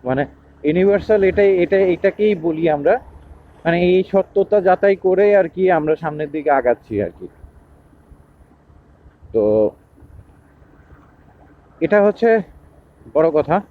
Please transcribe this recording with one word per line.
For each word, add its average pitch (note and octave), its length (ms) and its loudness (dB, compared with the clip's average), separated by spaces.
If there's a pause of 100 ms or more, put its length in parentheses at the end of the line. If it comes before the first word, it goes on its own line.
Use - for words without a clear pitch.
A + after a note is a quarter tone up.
মানে, C3 220 -4 (360)
ইউনিভার্সাল, G3 600 0
এটাই, F#3+ 340 2
এটাই, F#3+ 340 0
এটাকেই G3+ 420 -2
বলি E3 360 -4
আমরা, D3+ 300 0 (640)
মানে, E3+ 160 0
এই F#3 320 2
সত্যতা G3 480 0
যাচাই F#3 360 2
করে G3 400 2
আর F#3 120 2
কি F#3 220 -2
আমরা D#3 260 0
সামনের D3+ 340 -8
দিকে D3+ 200 -4
আগাচ্ছি A#2+ 520 -2
আর F2 80 -6 (100)
কি। F2 80 -16 (2000)
তো G#2+ 380 0 (2000)
এটা G3+ 220 0
হচ্ছে A3 400 0 (720)
বড় D#3+ 160 2
কথা। D3+ 300 -2 (100)